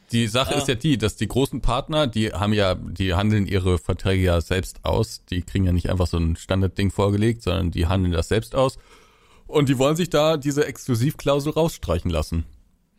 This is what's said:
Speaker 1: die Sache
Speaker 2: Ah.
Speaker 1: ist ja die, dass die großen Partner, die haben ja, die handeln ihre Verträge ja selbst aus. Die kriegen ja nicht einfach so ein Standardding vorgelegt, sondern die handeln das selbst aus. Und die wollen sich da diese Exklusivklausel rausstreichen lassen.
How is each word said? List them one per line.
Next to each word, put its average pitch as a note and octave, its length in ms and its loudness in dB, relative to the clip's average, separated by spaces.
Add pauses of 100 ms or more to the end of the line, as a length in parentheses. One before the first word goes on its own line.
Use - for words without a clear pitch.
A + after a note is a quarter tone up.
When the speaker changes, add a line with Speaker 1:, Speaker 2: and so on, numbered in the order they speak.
(120)
Speaker 1:
die A#2 160 0
Sache B2+ 260 -2
Speaker 2:
Ah. D3 60 0
Speaker 1:
ist C#3 80 -4
ja C3+ 80 0
die, C#3 220 0
dass G#2 180 -2
die G#2+ 120 -4
großen C3 340 -2
Partner, D3 460 0
die A2 240 -2
haben G#2+ 220 0
ja, G2 220 2
die F2 400 -2
handeln G#2 320 2
ihre F#2 320 2
Verträge F#2+ 440 0
ja E2+ 180 4
selbst - 440 -4
aus. - 400 -2
Die - 160 -6
kriegen F#2+ 240 -2
ja F2+ 60 2
nicht F2 180 0
einfach F2+ 180 0
so F2 100 -2
ein E2 180 0
Standardding F#2+ 560 -2
vorgelegt, G#2 500 0
sondern F2 300 -2
die E2+ 160 0
handeln F#2 240 0
das E2+ 160 -2
selbst G#2+ 280 -2
aus. C3 220 0 (720)
Und C#3+ 220 2
die C3+ 100 2
wollen C#3+ 160 4
sich F3 140 -2
da D#3 280 2
diese C#3+ 280 0
Exklusivklausel C#3 880 -2
rausstreichen F#2 580 -2
lassen. D#2+ 340 -2 (540)